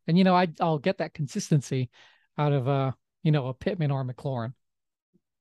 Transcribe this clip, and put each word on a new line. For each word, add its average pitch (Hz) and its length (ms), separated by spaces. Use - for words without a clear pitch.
And, 165 120
you 190 60
know, 185 120
I, 180 120
I'll 165 180
get - 200
that 160 160
consistency 139 760
out 147 160
of, 135 160
uh, 135 240
you 160 100
know, 139 140
a 131 80
Pittman 160 360
or 139 120
a - 20
McLaurin. 127 480